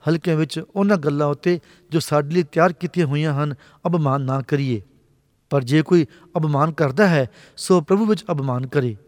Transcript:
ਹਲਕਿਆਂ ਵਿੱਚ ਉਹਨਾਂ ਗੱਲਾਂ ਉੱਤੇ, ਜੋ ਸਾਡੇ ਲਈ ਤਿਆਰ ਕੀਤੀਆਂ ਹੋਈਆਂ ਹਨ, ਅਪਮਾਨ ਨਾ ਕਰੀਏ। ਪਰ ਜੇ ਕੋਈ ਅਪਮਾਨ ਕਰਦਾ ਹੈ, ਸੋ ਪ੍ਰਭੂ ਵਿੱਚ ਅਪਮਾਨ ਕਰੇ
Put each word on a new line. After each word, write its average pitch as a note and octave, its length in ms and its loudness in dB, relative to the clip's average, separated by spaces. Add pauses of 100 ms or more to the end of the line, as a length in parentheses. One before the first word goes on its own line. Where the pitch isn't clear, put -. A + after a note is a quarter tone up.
ਹਲਕਿਆਂ E3 260 0
ਵਿੱਚ D#3+ 280 -4 (120)
ਉਹਨਾਂ G3+ 220 2
ਗੱਲਾਂ D3 300 0
ਉੱਤੇ, D#3+ 320 0 (320)
ਜੋ D#3+ 80 0
ਸਾਡੇ D3 360 -2
ਲਈ F3+ 80 2
ਤਿਆਰ E3 300 0
ਕੀਤੀਆਂ F3 320 -2
ਹੋਈਆਂ D3 280 0
ਹਨ, C#3+ 200 -2 (340)
ਅਪਮਾਨ D3 340 0
ਨਾ C3+ 200 -2
ਕਰੀਏ। C3 400 -2 (680)
ਪਰ C#3+ 140 0
ਜੇ C#3 180 2
ਕੋਈ E3 240 4 (320)
ਅਪਮਾਨ D3+ 340 0
ਕਰਦਾ D3+ 360 2
ਹੈ, D3 200 2 (300)
ਸੋ F3+ 240 2
ਪ੍ਰਭੂ G3 240 0
ਵਿੱਚ G#3+ 260 -2
ਅਪਮਾਨ C3 360 -4
ਕਰੇ B2 280 -2 (120)